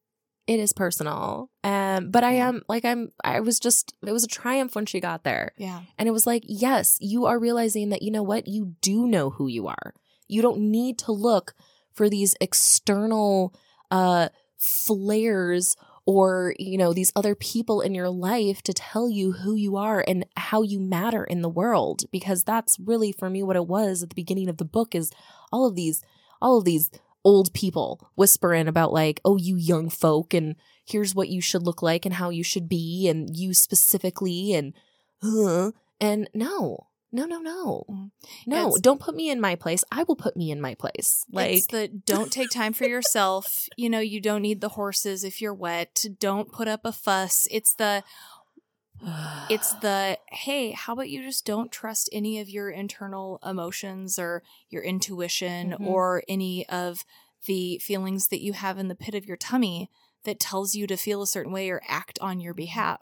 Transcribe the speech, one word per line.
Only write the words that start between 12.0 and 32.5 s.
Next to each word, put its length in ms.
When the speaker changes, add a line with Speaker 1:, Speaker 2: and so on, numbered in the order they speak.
Speaker 1:
these 300
external, 1120
uh, 380
flares 1160
or, 520
you 180
know, 160
these 220
other 180
people 480
in 140
your 160
life 500
to 120
tell 360
you 240
who 220
you 200
are 320
and 160
how 240
you 180
matter 440
in 180
the 80
world. 600
Because 320
that's 360
really, 320
for 180
me, 120
what 140
it 120
was 360
at 60
the 60
beginning 320
of 100
the 80
book 280
is 180
all 140
of 100
these, 280
all 180
of 60
these 260
old 300
people 600
whispering 520
about, 260
like, 320
"Oh, 120
you 180
young 340
folk, 440
and 220
here's 300
what 140
you 120
should 220
look 180
like 240
and 100
how 140
you 140
should 260